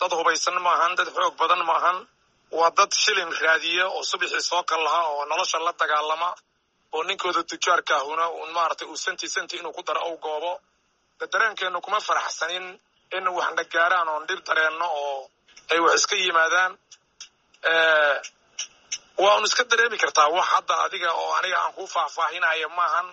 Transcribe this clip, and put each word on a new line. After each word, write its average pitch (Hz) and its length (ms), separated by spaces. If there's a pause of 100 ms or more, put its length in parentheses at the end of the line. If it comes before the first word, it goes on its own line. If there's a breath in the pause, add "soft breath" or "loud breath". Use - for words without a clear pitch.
dad 180 120
hubaysan 165 480
maahan, 170 360
dad 180 120
xoog 175 300
badan 170 260
maahan. 165 340 (540)
Waa 196 180
dad 196 220
shilin 190 400
raadiya 160 560
oo - 160
subaxii 160 380
soo 175 200
kal 160 220
lahaa 156 240
oo 147 160
nolosha 165 340
la 170 140
dagaalama, 156 580 (600)
oo 156 100
ninkooda 180 400
tujaarka 170 540
ahuna 233 320
uun 160 240
maaragtay 165 360
uu 156 80
senti 170 320
senti 175 280
inuu 165 160
ku 147 100
daro 151 240
uu 165 120
goobo. 156 340 (680)
Da-, 160 60
dareenkeennu 190 540
kuma 160 200
faraxsanin - 680 (440)
in 185 180
wax 165 260
na 180 100
gaaraan 170 440
oon 151 180
dhib 185 180
dareenno 160 420
oo 143 440 (380)
ay - 120
wax 165 140
iska - 220
yimaadaan. 180 560 (880)
Eh, 160 540 (1040)
waa 202 200
un 214 60
iska - 200
dareemi 233 340
kartaa 151 300
wax - 180
hadda - 360
adiga 175 300
oo 160 220
aniga 185 240
aan - 140
kuu 185 140
faahfaahinaya 160 840
maahan. 160 440